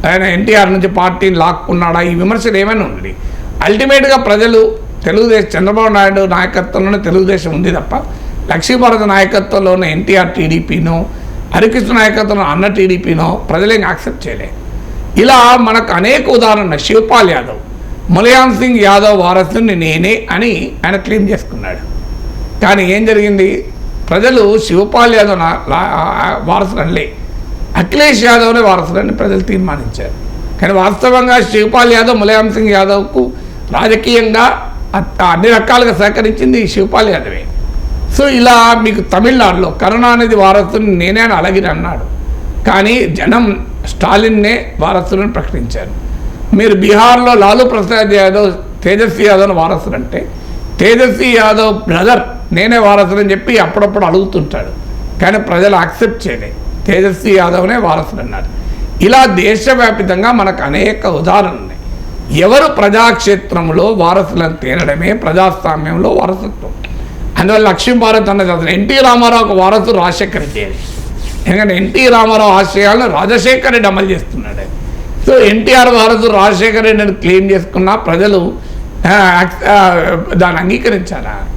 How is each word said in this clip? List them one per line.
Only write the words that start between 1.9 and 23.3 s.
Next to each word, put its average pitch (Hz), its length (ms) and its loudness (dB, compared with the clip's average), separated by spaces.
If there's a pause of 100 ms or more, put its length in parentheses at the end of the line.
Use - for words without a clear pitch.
ఈ 170 140 -2
విమర్శలు 208 420 0
ఏమైనా 214 260 0
ఉండండి, 92 300 -8 (500)
అల్టిమేట్గా 269 540 2
ప్రజలు 220 580 2 (300)
తెలుగుదేశం, 214 540 0
చంద్రబాబు 208 280 2
నాయుడు 196 340 2
నాయకత్వంలోనే 185 760 -2
తెలుగుదేశం 180 540 0
ఉంది 170 200 -2
తప్ప - 240 -4 (580)
లక్ష్మీభారత 226 500 0
నాయకత్వంలో 190 680 0
ఉన్న 185 140 0
ఎన్టీఆర్ 175 420 0
టీడీపీనో, 165 760 -2 (500)
హరికృష్ణ 226 380 0
నాయకత్వంలో 214 500 0
అన్న 165 240 0
టీడీపీనో 180 800 0
ప్రజలేం 208 320 0
యాక్సెప్ట్ - 460 -6
చేయలే. 98 220 -10 (680)
ఇలా 247 400 6
మనకు 226 360 0
అనేక 247 360 0
ఉదాహరణలు. 214 480 2
శివపాల్ 220 520 2
యాదవ్, 117 280 -4 (540)
ములాయం 240 460 4
సింగ్ 247 220 0
యాదవ్ 202 400 4
వారసుని 190 560 0
నేనే 170 560 -2
అని 180 400 -2 (140)
ఆయన 185 100 0
క్లెయిమ్ 196 340 -2
చేసుకున్నాడు. 98 680 -6 (600)
కానీ 185 300 2
ఏం 214 140 0
జరిగింది? 208 600 2 (440)